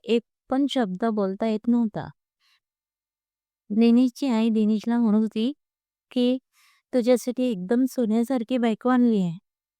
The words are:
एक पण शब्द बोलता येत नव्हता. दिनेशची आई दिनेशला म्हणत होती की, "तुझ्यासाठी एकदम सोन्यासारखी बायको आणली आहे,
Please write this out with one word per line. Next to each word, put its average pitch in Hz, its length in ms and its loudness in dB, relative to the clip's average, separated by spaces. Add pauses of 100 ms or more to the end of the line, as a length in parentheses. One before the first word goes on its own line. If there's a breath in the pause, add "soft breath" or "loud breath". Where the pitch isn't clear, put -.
एक 233 160 0 (280)
पण 269 200 0
शब्द 202 360 -2
बोलता 208 420 -2
येत 214 200 -2
नव्हता. 233 400 0 (1600)
दिनेशची 233 580 2
आई 226 220 0
दिनेशला 220 480 0
म्हणत 220 220 2
होती 220 320 -2 (600)
की, 247 260 0 (560 soft breath)
"तुझ्यासाठी 247 500 0
एकदम 240 420 -2
सोन्यासारखी 233 720 -2
बायको 233 320 -2
आणली 240 320 4
आहे, 170 160 -2 (420)